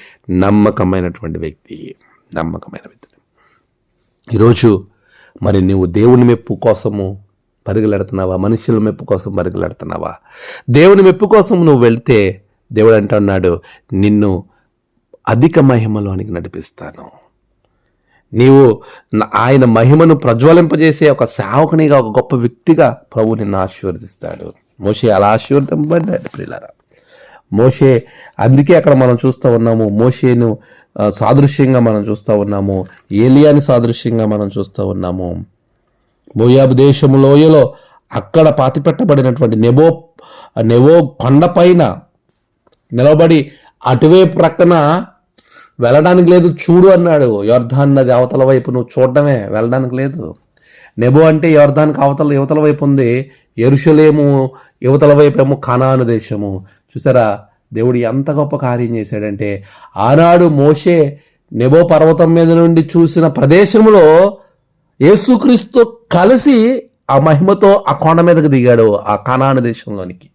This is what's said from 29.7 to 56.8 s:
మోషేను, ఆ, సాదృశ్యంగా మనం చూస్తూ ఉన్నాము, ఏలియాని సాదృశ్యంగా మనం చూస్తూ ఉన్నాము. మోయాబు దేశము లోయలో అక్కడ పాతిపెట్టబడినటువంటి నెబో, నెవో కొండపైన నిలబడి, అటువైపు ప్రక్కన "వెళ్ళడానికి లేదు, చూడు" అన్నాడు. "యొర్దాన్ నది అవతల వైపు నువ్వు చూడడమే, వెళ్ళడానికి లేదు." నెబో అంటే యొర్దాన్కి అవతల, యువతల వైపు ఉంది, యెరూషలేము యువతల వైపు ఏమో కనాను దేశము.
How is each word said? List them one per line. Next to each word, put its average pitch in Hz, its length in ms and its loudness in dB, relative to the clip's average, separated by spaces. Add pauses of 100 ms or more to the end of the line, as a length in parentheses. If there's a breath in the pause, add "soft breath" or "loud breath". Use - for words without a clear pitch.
మోషేను, 120 680 0 (400 soft breath)
ఆ, 104 120 -2
సాదృశ్యంగా 131 680 0
మనం 110 220 0
చూస్తూ 107 360 -4
ఉన్నాము, 98 480 -6 (260 loud breath)
ఏలియాని 139 480 4
సాదృశ్యంగా 117 640 -2
మనం 104 320 -4
చూస్తూ 98 280 -10
ఉన్నాము. 90 600 -8 (880)
మోయాబు 127 360 2
దేశము 139 500 2
లోయలో 147 520 4 (380 soft breath)
అక్కడ 156 360 0
పాతిపెట్టబడినటువంటి 139 1080 -2
నెబో, 135 480 2 (580 loud breath)
నెవో 135 440 4
కొండపైన 165 880 0 (960)
నిలబడి, 151 600 2 (340 loud breath)
అటువైపు 160 500 2
ప్రక్కన 170 680 0 (760 soft breath)
"వెళ్ళడానికి 170 500 2
లేదు, 180 180 4
చూడు" 180 400 2
అన్నాడు. 151 560 0
"యొర్దాన్ 123 500 0
నది 131 180 0
అవతల 127 320 0
వైపు 131 260 0
నువ్వు 123 320 -4
చూడడమే, 131 460 -2
వెళ్ళడానికి 120 460 -4
లేదు." 135 400 -8 (640 soft breath)
నెబో 127 220 2
అంటే 160 320 2
యొర్దాన్కి 147 480 2
అవతల, 143 320 -2
యువతల 139 260 -2
వైపు 147 260 0
ఉంది, 135 460 -2 (280 soft breath)
యెరూషలేము 143 920 2 (320 soft breath)
యువతల 143 320 2
వైపు 143 240 2
ఏమో 135 180 0
కనాను 131 480 -2
దేశము. 101 600 -6 (220 soft breath)